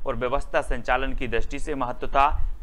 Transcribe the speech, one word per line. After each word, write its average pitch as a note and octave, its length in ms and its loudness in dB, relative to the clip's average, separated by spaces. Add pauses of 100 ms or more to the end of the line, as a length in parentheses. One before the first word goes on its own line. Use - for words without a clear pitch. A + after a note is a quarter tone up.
और B2+ 80 -2
व्यवस्था C3 460 0
संचालन C3 520 0
की B2+ 140 -2
दृष्टि A#2 320 0
से D3 160 -2
महत्व B2+ 320 -2
था, C#3 420 4 (140)